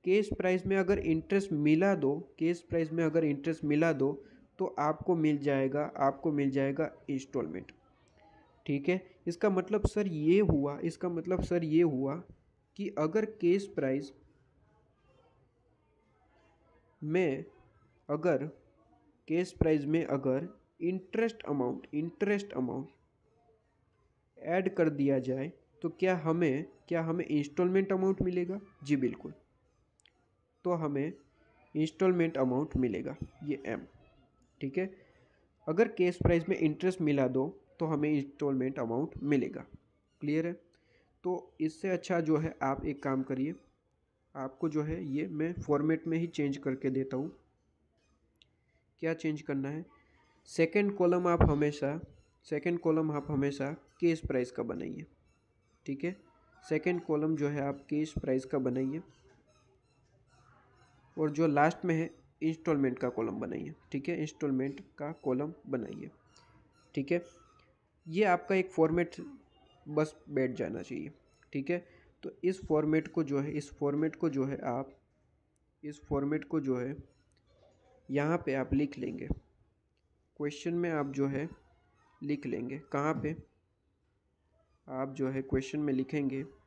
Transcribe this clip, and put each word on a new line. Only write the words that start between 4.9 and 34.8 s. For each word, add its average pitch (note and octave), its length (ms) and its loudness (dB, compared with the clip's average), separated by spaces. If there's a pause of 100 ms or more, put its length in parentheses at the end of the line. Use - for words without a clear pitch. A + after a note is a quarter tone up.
मिल D#3 220 4
जाएगा, C#3 460 2 (140)
आपको C#3 340 2
मिल C#3+ 200 2
जाएगा C#3 400 0 (180)
इंस्टॉलमेंट, G2+ 640 -4 (920)
ठीक C#3+ 240 -2
है। F#3 120 0 (260)
इसका F#3+ 220 0
मतलब G3+ 380 0
सर G#3 200 0
ये D#3+ 340 4
हुआ, C#3+ 380 2
इसका E3+ 300 -4
मतलब F3 340 -2
सर F3 200 0
ये D#3 180 6
हुआ C3+ 340 2 (640)
कि G3+ 80 -6 (100)
अगर E3 280 2 (160)
कैश F#3+ 240 4
प्राइस C#3 460 -2 (3000)
में, D3+ 440 0 (640)
अगर D3+ 360 2 (800)
कैश F3 240 0
प्राइस D#3 340 4
में D#3+ 200 4
अगर C3+ 420 2 (340)
इंटरेस्ट F#3+ 600 -2
अमाउंट, C3 500 -2
इंटरेस्ट G3+ 600 -2
अमाउंट C3 340 -4 (1500)
ऐड F#3 380 -2
कर E3 160 4
दिया C#3 280 2
जाए, C3 320 -4 (300)
तो E3 80 -2
क्या F#3 280 0
हमें, D#3+ 480 2 (220)
क्या E3+ 140 0
हमें E3 240 -2
इंस्टॉलमेंट F3+ 680 2
अमाउंट F#3+ 300 2
मिलेगा? F3+ 380 -2 (240)
जी C#3+ 120 2
बिल्कुल, A#2+ 380 -2 (1300)
तो F3+ 80 2
हमें D3+ 400 -2 (600)
इंस्टॉलमेंट E3 640 2
अमाउंट C3 400 0
मिलेगा, B2 380 0 (280)
ये - 220 -4
एम, G#2+ 160 -4 (800)
ठीक C3+ 160 -4
है। F#3+ 120 -2 (760)